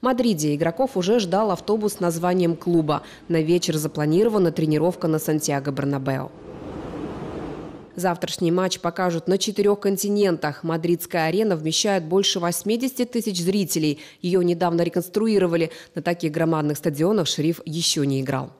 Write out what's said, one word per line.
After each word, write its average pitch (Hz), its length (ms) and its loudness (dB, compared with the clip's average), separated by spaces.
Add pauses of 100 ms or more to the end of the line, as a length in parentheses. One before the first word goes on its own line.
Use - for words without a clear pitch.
В - 20 -10
Мадриде 233 520 2
игроков 165 440 0
уже 202 220 2
ждал 196 320 0
автобус 208 420 0
с - 60 -10
названием 175 540 2
клуба. 160 460 2 (280)
На 165 120 2
вечер 165 380 2
запланирована 165 720 2
тренировка 160 560 2
на 156 100 2
Сантьяго 151 520 -2
Бернабеу. 135 600 -2 (1700)
Завтрашний 175 560 -2
матч 185 260 0
покажут 170 480 -2
на 190 120 2
четырех 202 420 2
континентах. 196 840 0
Мадридская 165 640 0
арена 190 300 2
вмещает 160 480 0
больше 190 340 2
восьмидесяти 226 680 -2
тысяч 214 380 -2
зрителей. 165 560 0 (240)
Ее 180 200 2
недавно 175 400 2
реконструировали. 175 920 2 (240)
На 170 60 -8
таких 170 280 -2
громадных 156 480 0
стадионах 165 480 0
«Шериф» 160 380 -2
еще 160 400 -2
не 135 160 0
играл. 131 400 -4